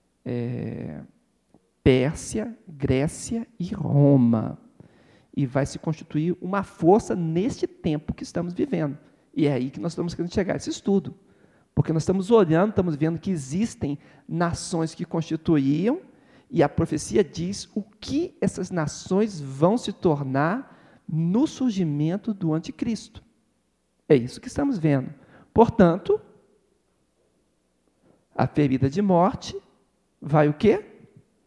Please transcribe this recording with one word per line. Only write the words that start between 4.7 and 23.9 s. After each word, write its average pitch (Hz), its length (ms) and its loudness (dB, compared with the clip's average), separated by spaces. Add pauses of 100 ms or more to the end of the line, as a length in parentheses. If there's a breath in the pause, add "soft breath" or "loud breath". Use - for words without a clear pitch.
E 143 100 0
vai 135 200 -2
se - 120 -12
constituir 160 600 -4
uma 196 220 -4
força 196 540 2
neste 175 500 -2
tempo - 480 -4
que - 80 -12
estamos 175 300 -6
vivendo. 170 440 -2 (380 soft breath)
E 156 120 2
é 143 60 2
aí 131 180 -2
que - 100 -12
nós 170 120 -4
estamos 170 220 -6
querendo 175 180 -6
chegar 196 220 -2
a - 20 -4
esse - 140 -8
estudo. - 440 0 (600 soft breath)
Porque 147 180 2
nós 160 100 0
estamos 190 280 -2
olhando, 196 400 6
estamos 180 260 0
vendo 156 220 -2
que - 120 -6
existem 147 680 -4 (300 soft breath)
nações 165 640 -4
que 180 120 -8
constituíam, 160 920 0 (500 soft breath)
e 165 120 2
a 143 60 4
profecia 165 560 0
diz 170 500 -6
o 208 80 -4
que - 600 -6
essas 180 280 -4
nações 185 680 -2
vão 143 380 0
se 220 120 -6
tornar 151 1200 -2
no 175 380 0
surgimento 185 880 -2
do 175 180 -2
anticristo. - 720 -6 (840)